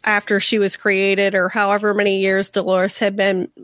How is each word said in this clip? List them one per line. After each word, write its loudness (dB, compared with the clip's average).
after 0
she 0
was 0
created, 0
or 0
however 0
many 0
years 0
Dolores -2
had -2
been 0